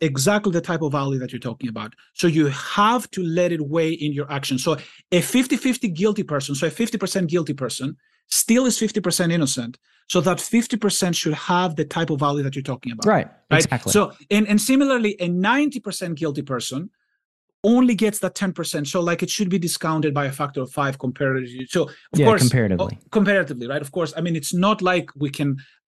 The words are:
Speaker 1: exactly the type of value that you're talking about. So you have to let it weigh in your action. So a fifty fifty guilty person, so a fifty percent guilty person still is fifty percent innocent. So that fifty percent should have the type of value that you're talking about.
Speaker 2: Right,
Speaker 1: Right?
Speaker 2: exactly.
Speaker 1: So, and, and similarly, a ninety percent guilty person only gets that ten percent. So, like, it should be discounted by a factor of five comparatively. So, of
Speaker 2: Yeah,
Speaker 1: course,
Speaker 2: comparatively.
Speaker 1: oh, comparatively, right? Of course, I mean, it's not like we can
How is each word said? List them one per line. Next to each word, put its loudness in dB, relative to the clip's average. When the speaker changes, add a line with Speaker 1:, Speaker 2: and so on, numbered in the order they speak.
Speaker 1:
exactly 2
the 2
type -4
of -2
value -2
that -8
you're -8
talking -8
about. -10
So 0
you 4
have 0
to -6
let 0
it -4
weigh 0
in -4
your -6
action. -4
So 0
a 4
fifty 2
fifty -2
guilty 0
person, -2
so -2
a 0
fifty -2
percent -2
guilty 0
person -6
still 2
is 0
fifty 0
percent 0
innocent. -2
So 2
that 2
fifty 0
percent 0
should -2
have 0
the 0
type -2
of 0
value 0
that -4
you're -6
talking -6
about. -4
Speaker 2:
Right, 4
Speaker 1:
Right? 4
Speaker 2:
exactly. -2
Speaker 1:
So, 2
and, 4
and 4
similarly, 2
a 0
ninety 0
percent -8
guilty -2
person -6
only 6
gets 0
that -4
ten -2
percent. -4
So, -2
like, 0
it -4
should -2
be 2
discounted -2
by 0
a -4
factor -6
of -6
five -2
comparatively. -4
So, 2
of -4
Speaker 2:
Yeah, 8
Speaker 1:
course, 6
Speaker 2:
comparatively. 2
Speaker 1:
oh, -20
comparatively, 2
right? -4
Of -12
course, -4
I -6
mean, -2
it's -6
not 2
like 0
we -4
can -2